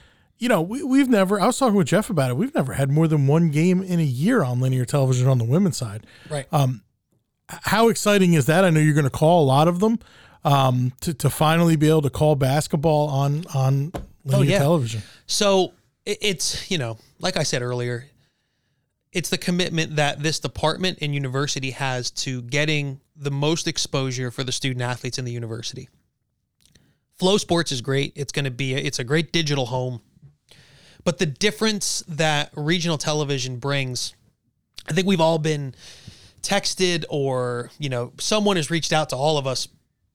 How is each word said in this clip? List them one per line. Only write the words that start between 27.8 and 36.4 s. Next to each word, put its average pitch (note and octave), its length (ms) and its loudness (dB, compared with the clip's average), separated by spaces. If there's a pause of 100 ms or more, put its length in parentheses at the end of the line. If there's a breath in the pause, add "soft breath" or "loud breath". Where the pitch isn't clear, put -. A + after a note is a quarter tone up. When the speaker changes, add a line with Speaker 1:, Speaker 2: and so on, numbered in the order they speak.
Speaker 2:
great. C#3 340 -4
It's C#3+ 160 -10
gonna C#3 200 -4
be B2+ 220 -4
a, C3 40 -4
it's C#3+ 220 -4
a C3 40 -6
great D3 280 -2
digital D3 360 -2
home. B2+ 340 -6 (1000 soft breath)
But F3 140 -4
the F#3 80 -2
difference G#3 840 -2
that D3+ 480 -2
regional D#3+ 420 -2
television C#3 600 -4
brings, C3 580 -4 (720)
I D#3 40 -8
think F#3 140 0
we've F#3+ 140 2
all D#3+ 180 4
been D3 360 -4 (640 loud breath)